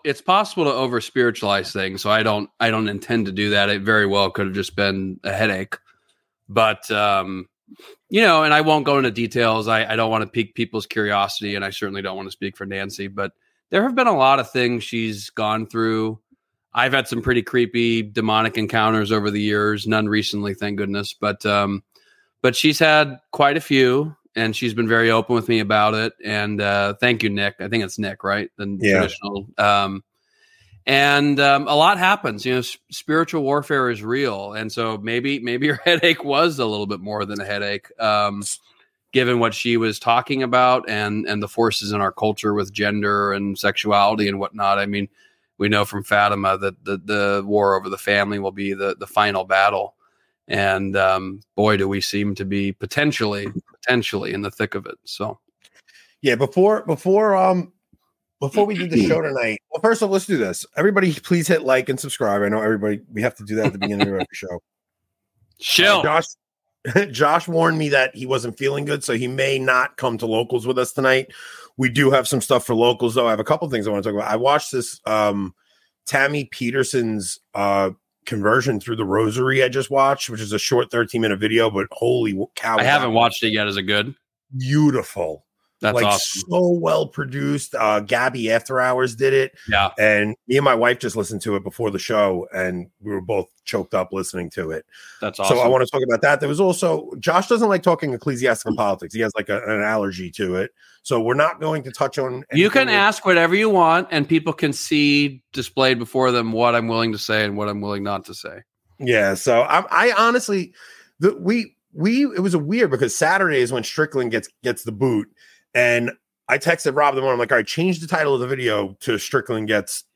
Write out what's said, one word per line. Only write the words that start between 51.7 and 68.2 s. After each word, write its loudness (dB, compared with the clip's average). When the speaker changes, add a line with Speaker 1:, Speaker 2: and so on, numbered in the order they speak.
Speaker 1:
do 0
we -2
seem -2
to -6
be -2
potentially, -2
potentially -2
in -6
the -6
thick -4
of -10
it. -14
So. -8
Speaker 2:
Yeah, 2
before, 2
before, 2
um, 2
before 0
we -2
did -4
the 4
Speaker 1:
<clears throat> 4
Speaker 2:
show 2
tonight, -2
well, -8
first 2
off, 2
let's 0
do 0
this. -4
Everybody, 2
please -2
hit 2
like 2
and -2
subscribe. -2
I 2
know 0
everybody, 0
we -6
have 0
to -20
do -6
that 2
at 0
the -10
beginning -2
of -4
every -4
show. -10
Speaker 1:
<laughs> -20
Chill. 4
Speaker 2:
Uh, 0
Josh, 2
<laughs> -8
Josh 2
warned 2
me -2
that 2
he -12